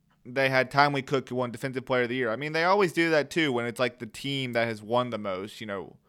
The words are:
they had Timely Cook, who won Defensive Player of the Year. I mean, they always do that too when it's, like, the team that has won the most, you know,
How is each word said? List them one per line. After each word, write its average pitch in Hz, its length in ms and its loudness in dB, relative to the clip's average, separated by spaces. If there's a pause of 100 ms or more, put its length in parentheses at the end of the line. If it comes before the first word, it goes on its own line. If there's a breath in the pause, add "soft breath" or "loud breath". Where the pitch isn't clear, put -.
(260)
they 131 220 0
had 131 200 2
Timely 143 340 4
Cook, 131 260 -2
who 123 80 -6
won 123 160 -2
Defensive 127 340 -8
Player 127 160 2
of 120 60 0
the 120 80 -4
Year. 120 160 0
I 113 40 -2
mean, 147 160 -8
they 160 120 0
always 185 280 4
do 165 180 2
that 147 200 2
too 156 220 2
when 120 140 0
it's, 117 120 -4
like, 123 220 -2
the 120 60 -8
team 135 480 -6
that 117 120 2
has 107 160 -6
won 120 280 0
the 110 80 -4
most, 101 420 -6
you 113 80 -10
know, 98 260 -8 (140)